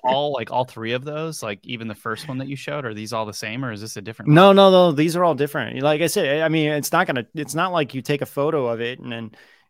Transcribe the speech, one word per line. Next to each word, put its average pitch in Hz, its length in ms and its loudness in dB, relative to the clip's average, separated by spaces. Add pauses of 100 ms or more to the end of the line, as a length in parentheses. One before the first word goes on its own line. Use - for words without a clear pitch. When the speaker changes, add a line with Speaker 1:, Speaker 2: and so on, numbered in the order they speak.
Speaker 1:
all, 139 300 2
like, 117 180 -6
all 127 140 0
three 113 260 -8
of 127 140 -4
those? 151 360 -8
Like, 104 220 -8
even 113 240 -10
the 107 80 -10
first 110 320 -8
one 131 120 -6
that 135 100 -8
you 139 80 -8
showed, 147 260 -8
are 113 100 -6
these 107 200 -10
all 110 120 -2
the 104 80 -10
same, 113 300 -8
or 123 80 -6
is 101 80 -10
this 107 160 -12
a 107 60 -10
different 110 300 -2
Speaker 2:
No, 175 160 10
Speaker 1:
one? 196 100 8
Speaker 2:
no, 196 120 10
no. 180 220 8
These 156 240 0
are 180 80 0
all 165 120 4
different. 131 460 -4
Like 151 200 2
I 170 60 0
said, 151 340 0
I 160 80 0
mean, 156 220 2
it's 147 200 -4
not 175 160 2
gonna, 127 260 -4
it's 147 220 -8
not 180 160 -2
like 156 220 -2
you 131 80 -6
take 147 200 -2
a 131 40 -4
photo 143 420 -2
of 117 140 -4
it 120 180 -6
and 120 100 -12
then, 117 220 -10 (380)